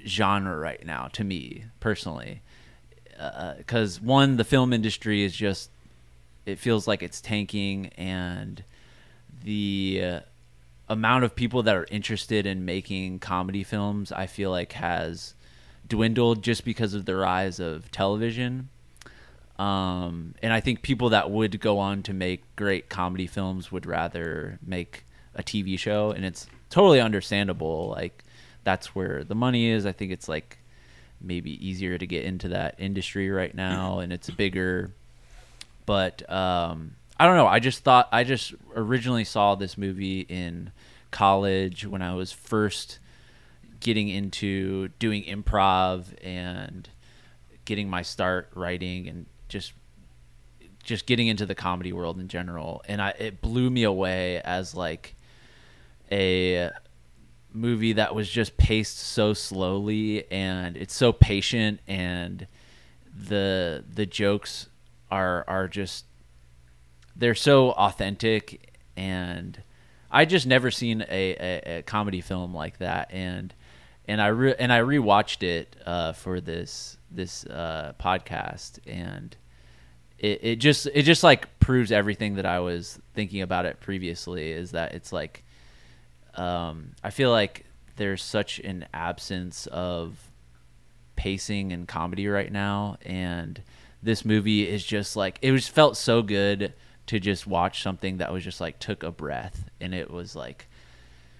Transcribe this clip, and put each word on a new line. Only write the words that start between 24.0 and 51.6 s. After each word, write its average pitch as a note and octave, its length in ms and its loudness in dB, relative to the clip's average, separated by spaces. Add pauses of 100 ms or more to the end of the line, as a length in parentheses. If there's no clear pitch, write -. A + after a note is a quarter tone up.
make F2+ 440 -8 (300)
a - 80 -8
T G#2 200 -4
V F#2+ 160 -2
show, G#2 320 0
and F#2+ 160 -4
it's - 200 -10 (220)
totally E3+ 320 8
understandable. F#2+ 880 0
Like, - 340 -8 (420)
that's - 300 -2
where E2+ 300 -4
the G2+ 120 -4
money A#2+ 340 2
is. G#2+ 160 2
I F#2+ 60 -2
think F#2 200 -6
it's, - 160 -10
like, - 300 -6 (640)
maybe F2 300 -6 (140)
easier F#2 300 -4
to F2+ 100 -6
get E2+ 180 -4
into F#2 240 -4
that F2 300 -4
industry F#2+ 520 -4
right F#2+ 240 -2
now, F#2 460 -2
and F2 120 -6
it's - 160 -8
bigger. F#2 640 -2 (920)
But, G2 440 -2
um, E2+ 640 -2 (220)
I D#3+ 80 8
don't F3+ 100 10
know. C3+ 100 10
I G2 140 8
just B2+ 240 -2
thought, B2 260 8
I A#2+ 140 4
just B2+ 300 -2 (200)
originally A#2 500 0
saw G2+ 300 4
this F#2+ 240 -6
movie F#2+ 420 -2
in F2 520 -8 (400)
college G2 720 4
when F#2+ 160 -6
I F2+ 120 -2
was F#2 180 -6
first - 680 -2 (800)
getting G#2+ 300 0
into F#2+ 800 -2 (100)
doing G#2+ 260 0
improv F#2 840 2 (180)
and F2+ 640 -10 (760)
getting G2+ 240 -4
my F2+ 140 -2
start F#2 520 -2
writing F2+ 540 -6
and E2+ 180 -14 (220)
just, - 240 -10 (1120)
just - 240 -6
getting A#2+ 220 4
into G#2 180 0
the F#2+ 80 -4
comedy F2+ 380 -2